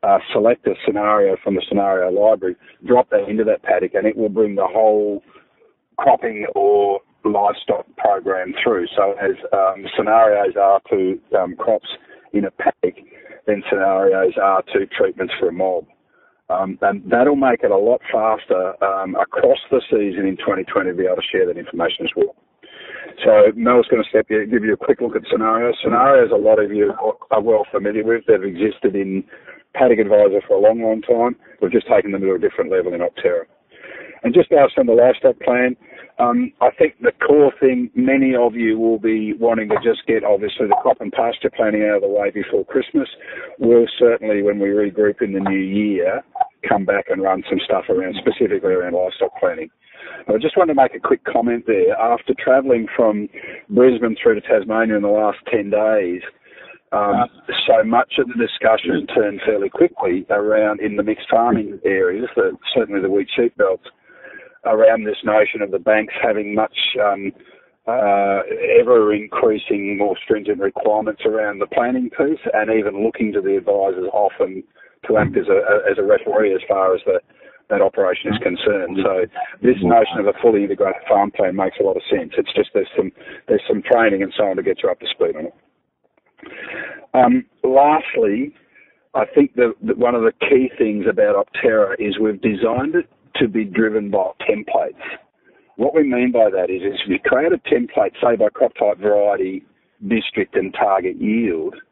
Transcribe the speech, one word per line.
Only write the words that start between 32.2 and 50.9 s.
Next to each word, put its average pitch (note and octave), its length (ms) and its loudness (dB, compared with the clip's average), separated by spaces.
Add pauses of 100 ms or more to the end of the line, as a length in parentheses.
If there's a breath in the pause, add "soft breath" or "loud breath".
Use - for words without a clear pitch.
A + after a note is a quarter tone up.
to F#2+ 100 2
a F2+ 60 0
different F2+ 320 -2
level F2+ 240 -2
in E2+ 60 -6
Opterra. F2 440 -2 (800 loud breath)
And A#2+ 120 -2
just F3 160 6
last C#3+ 280 4
on C3 80 2
the A#2 80 4
livestock B2 460 4
plan, B2+ 360 0 (420 loud breath)
um, A#2+ 420 0
I C3 100 4
think - 300 0
the A#2+ 120 0
core C#3+ 480 4
thing B2+ 340 2
many C3 400 2
of A#2+ 200 2
you A2+ 240 0
will A2+ 200 2
be G#2+ 360 -2
wanting A2+ 340 0
to G#2 80 0
just G#2+ 320 -2
get, A2 160 0
obviously, G#2 420 0
the G2 160 2
crop C3 180 0
and G#2+ 120 -10
pasture A#2 420 -2
planning G#2+ 300 0
out G#2+ 120 0
of G2 60 0
the G2+ 60 -2
way G2+ 220 0
before G2 340 -4
Christmas. - 440 -2 (520 loud breath)
We'll A#2 260 4 (100)
certainly, A2 460 2
when G2+ 160 0
we G2+ 120 0
regroup G2+ 520 0
in G2+ 100 -4
the G2 80 -4
new G2 200 -2
year, G2 640 -2 (440)
come G2 160 0
back G2 260 -2
and F#2 120 -2
run F#2+ 260 0
some F#2+ 160 -2
stuff F#2 240 -2
around, F#2 300 -2
specifically F#2+ 540 0
around F2+ 220 -2
livestock F#2 440 -2
planning. D#2+ 320 -4 (560 loud breath)
I G#2+ 120 -2
just D3+ 180 -2
want F3+ 120 4
to D3+ 60 0
make C3 220 2